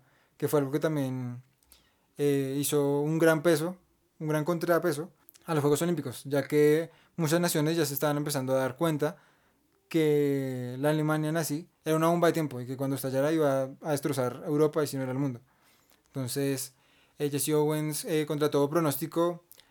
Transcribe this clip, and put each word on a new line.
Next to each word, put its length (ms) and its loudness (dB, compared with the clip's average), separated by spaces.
que 100 -4
fue 120 2
algo 120 -2
que 80 -2
también, 600 -4
eh, 420 0
hizo 420 2
un 160 0
gran 240 4
peso, 340 0
un 80 -8
gran 160 0
contrapeso 680 0
a 100 -4
los 60 2
Juegos 200 2
Olímpicos, 440 -4
ya 220 -2
que 440 4
muchas 260 2
naciones 340 0
ya 100 2
se 100 -6
estaban 220 0
empezando 360 -2
a 40 2
dar 180 0
cuenta 420 -2
que 880 0
la 120 2
Alemania 420 0
nazi 340 -4
era 140 2
una 100 4
bomba 200 4
de 60 4
tiempo 280 -4
y 40 -8
que 120 -8
cuando 180 -2
estallara 380 0
iba 300 2
a 100 -4
destrozar 540 -2
Europa 360 2
y 60 0
si 80 -8
no 80 -4
era 80 -4
el 60 -4
mundo. 240 -4
Entonces, 680 -4
eh, 100 -2
Jesse 200 -2
Owens, 560 0
eh, 200 0
contra 240 0
todo 200 2
pronóstico, 760 -2